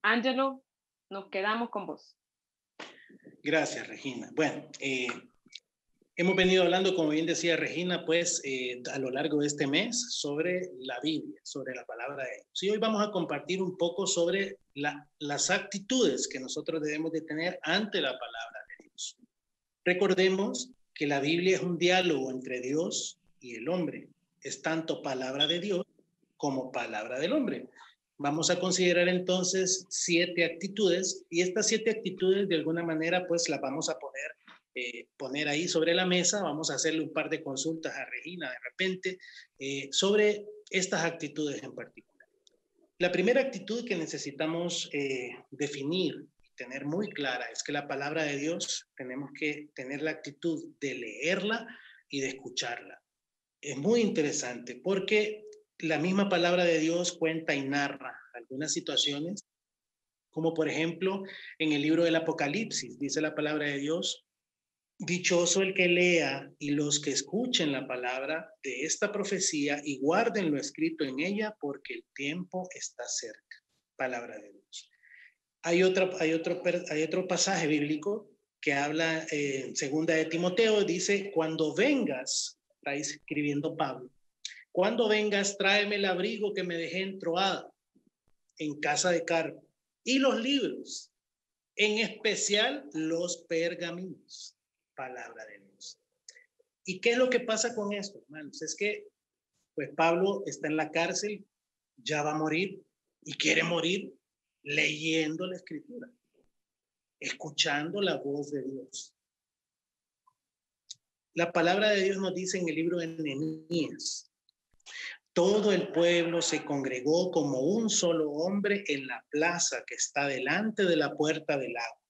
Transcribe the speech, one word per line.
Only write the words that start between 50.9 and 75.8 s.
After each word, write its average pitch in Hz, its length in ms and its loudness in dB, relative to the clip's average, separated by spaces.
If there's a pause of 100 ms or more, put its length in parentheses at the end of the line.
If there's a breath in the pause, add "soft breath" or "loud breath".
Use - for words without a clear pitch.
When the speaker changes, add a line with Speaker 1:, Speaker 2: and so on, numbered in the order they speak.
Speaker 2:
leerla 170 720 -2 (420 loud breath)
y 139 120 -4
de 135 80 -2
escucharla. 120 760 -8 (580)
Es 139 160 -6
muy 202 240 4
interesante 135 760 0
porque 196 680 0 (340)
la 156 200 0
misma 190 300 4
palabra 175 360 4
de 165 140 6
Dios 170 340 2
cuenta 160 420 0
y 135 140 -2
narra 139 480 -2 (180)
algunas 131 380 -6
situaciones, 151 720 -2 (840)
como 160 240 0
por 156 140 2
ejemplo 170 540 -2 (360 loud breath)
en 156 140 2
el 143 100 2
libro 160 220 4
del 165 120 4
Apocalipsis, 160 840 -2
dice 143 220 -2
la 156 140 -2
palabra 151 320 0
de 143 120 -2
Dios, 151 460 -2 (720)
"Dichoso 175 640 2
el 190 120 0
que 180 140 4
lea 165 680 4
y 147 120 -4
los 147 300 2
que 143 100 -2
escuchen 185 600 0
la 131 140 -2
palabra 131 640 -4 (140)
de 131 200 -6
esta 180 280 0
profecía 165 720 0
y 139 140 -4
guarden 185 520 2
lo 143 80 2
escrito 160 460 -2
en 131 160 -4
ella, 208 400 -2
porque 139 340 -8
el 117 100 -14 (100)
tiempo 180 600 -6
está - 320 -10
cerca". - 560 -10 (340)
Palabra 120 420 -6
de 104 140 -18
Dios. - 380 -18 (720 loud breath)
Hay 175 200 4